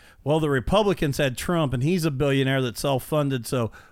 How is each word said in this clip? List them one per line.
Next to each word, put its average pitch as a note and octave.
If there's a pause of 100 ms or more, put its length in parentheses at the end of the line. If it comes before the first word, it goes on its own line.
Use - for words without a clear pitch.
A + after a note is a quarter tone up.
(220)
"Well, D3+
the D3+
Republicans E3
had C3+
Trump D#3+
and B2+
he's D#3+
a D#3+
billionaire C3+
that's A#2+
self-funded. C#3
So A#2+ (200)